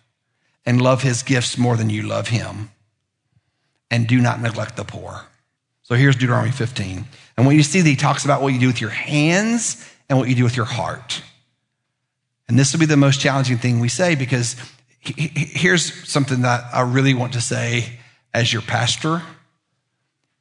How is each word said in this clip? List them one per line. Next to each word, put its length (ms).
and 160
love 220
his 220
gifts 340
more 180
than 140
you 120
love 260
him. 420
And 160
do 140
not 200
neglect 360
the 80
poor. 420
So 140
here's 180
Deuteronomy 380
fifteen. 540
And 100
what 100
you 60
see 180
that 80
he 80
talks 300
about 160
what 100
you 60
do 80
with 160
your 80
hands 920
and 80
what 100
you 60
do 100
with 100
your 120
heart. 560
And 100
this 140
will 80
be 60
the 120
most 200
challenging 380
thing 240
we 80
say, 260
because 420
he, 360
he, 120
here's 600
something 360
that 220
I 80
really 320
want 200
to 60
say 580
as 180
your 80
pastor. 600